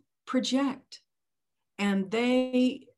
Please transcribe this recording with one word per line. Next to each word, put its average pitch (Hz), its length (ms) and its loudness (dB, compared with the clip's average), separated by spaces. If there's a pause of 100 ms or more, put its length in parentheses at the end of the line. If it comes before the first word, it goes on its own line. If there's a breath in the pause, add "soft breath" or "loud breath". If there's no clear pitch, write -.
(280)
project - 720 -2 (800)
and 196 320 0
they 254 760 2 (120)